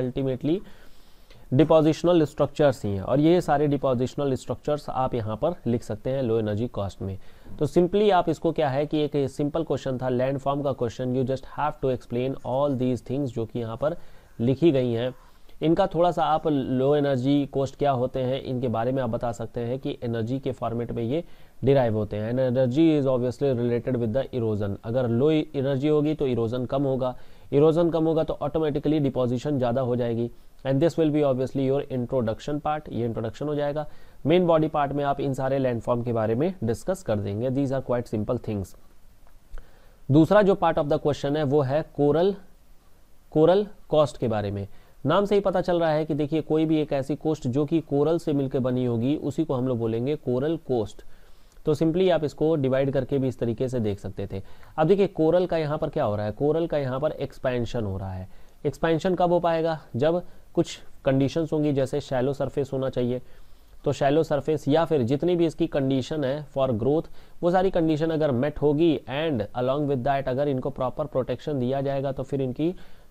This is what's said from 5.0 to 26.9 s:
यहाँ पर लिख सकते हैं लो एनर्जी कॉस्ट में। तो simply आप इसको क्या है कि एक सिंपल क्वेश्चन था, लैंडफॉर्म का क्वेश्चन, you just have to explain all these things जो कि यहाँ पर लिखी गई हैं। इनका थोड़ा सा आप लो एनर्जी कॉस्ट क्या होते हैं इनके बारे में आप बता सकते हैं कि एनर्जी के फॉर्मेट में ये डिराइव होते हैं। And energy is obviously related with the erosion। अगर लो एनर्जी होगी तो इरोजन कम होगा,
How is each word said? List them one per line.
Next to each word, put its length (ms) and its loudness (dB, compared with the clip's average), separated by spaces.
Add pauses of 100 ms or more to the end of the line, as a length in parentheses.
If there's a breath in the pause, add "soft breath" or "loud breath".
यहाँ 220 -4
पर 180 -2 (120)
लिख 160 0
सकते 280 -6
हैं 120 -2
लो 160 2
एनर्जी 280 -2
कॉस्ट 360 -6
में। 160 -6 (400 loud breath)
तो 80 0
simply 460 4
आप 160 4
इसको 240 0
क्या 160 0
है 180 0
कि 180 -2
एक 120 -2 (140)
सिंपल 340 -2
क्वेश्चन 340 -4
था, 100 -4
लैंडफॉर्म 540 0
का 100 0
क्वेश्चन, 420 -4
you 160 0
just 140 -4 (140)
have 260 -4
to 120 2
explain 500 -4
all 320 0
these 320 0
things 240 -4
जो 120 -4
कि 120 -8
यहाँ 180 -6
पर 200 -2 (440 soft breath)
लिखी 320 4
गई 200 2
हैं। 220 -2 (480 soft breath)
इनका 240 4
थोड़ा 240 2
सा 140 0
आप 240 2
लो 480 2
एनर्जी 500 2
कॉस्ट 300 -4
क्या 140 2
होते 300 0
हैं 220 -2
इनके 260 -2
बारे 240 0
में 100 0
आप 80 -2
बता 220 -2
सकते 280 -8
हैं 180 -4
कि 240 -6
एनर्जी 360 -2
के 140 -4
फॉर्मेट 400 -4
में 100 -4
ये 200 -2 (420 soft breath)
डिराइव 320 4
होते 200 -2
हैं। 160 -4
And 80 0
energy 540 4
is 120 2
obviously 520 0
related 420 0
with 140 0
the 100 0 (100)
erosion। 500 -2
अगर 240 0
लो 220 4
एनर्जी 580 0
होगी 260 2
तो 120 -2
इरोजन 400 0
कम 160 -2
होगा, 320 -2 (380 soft breath)